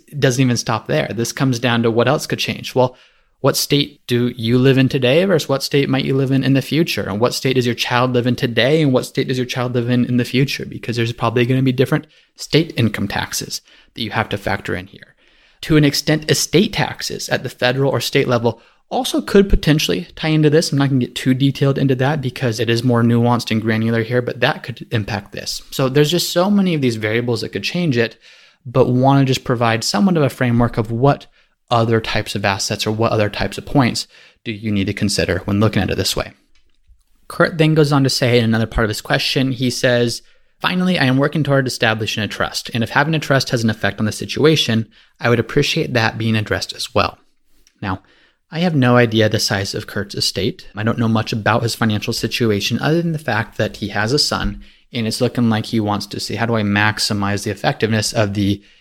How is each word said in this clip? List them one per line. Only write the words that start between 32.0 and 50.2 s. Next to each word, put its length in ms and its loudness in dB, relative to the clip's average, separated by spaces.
of 120 -4
assets 420 -2
or 60 0
what 180 0
other 180 0
types 280 -6
of 80 -12
points 420 0
do 80 -6
you 180 -6
need 160 0
to 60 -2
consider 460 0
when 200 -2
looking 240 2
at 60 -2
it 80 -2
this 180 -2
way. 160 -6
Kurt 300 0
then 180 4
goes 160 4
on 140 4
to 40 4
say 300 2
in 60 2
another 200 2
part 200 0
of 40 0
his 120 -6
question, 500 -2
he 180 -2
says, 520 0
"Finally, 360 0
I 60 2
am 140 4
working 260 0
toward 240 2
establishing 560 -2
a 60 -4
trust, 440 -6
and 120 0
if 60 -10
having 240 2
a 40 0
trust 300 0
has 160 0
an 40 4
effect 300 -4
on 60 0
the 80 -2
situation, 760 0
I 100 0
would 120 4
appreciate 520 -2
that 240 0
being 200 0
addressed 340 -4
as 240 -8
well." 220 0
Now, 200 -6
I 100 -8
have 140 0
no 220 4
idea 320 4
the 100 0
size 380 -4
of 120 -8
Kurt's 280 -8
estate. 580 -4